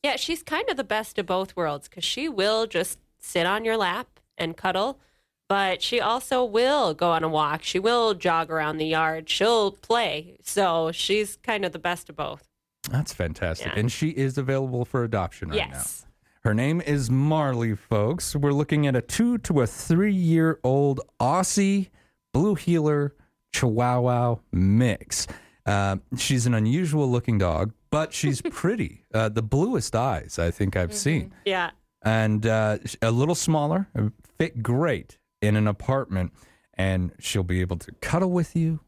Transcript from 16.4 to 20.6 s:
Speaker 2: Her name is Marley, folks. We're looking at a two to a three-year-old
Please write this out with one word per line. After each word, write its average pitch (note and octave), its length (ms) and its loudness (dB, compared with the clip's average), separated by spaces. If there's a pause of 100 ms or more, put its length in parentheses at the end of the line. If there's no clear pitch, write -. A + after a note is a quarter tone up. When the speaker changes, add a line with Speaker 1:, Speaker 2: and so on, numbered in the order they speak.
Speaker 2:
Her G#2 40 2
name C#3 280 2
is C#3+ 280 0
Marley, C3 680 2
folks. A#2 600 -2
We're C#3+ 180 2
looking D3 320 2
at C3+ 100 2
a A#2+ 60 2
two A#3+ 380 0
to D3 220 2
a A2+ 60 4
three-year-old D#3+ 1300 2 (180)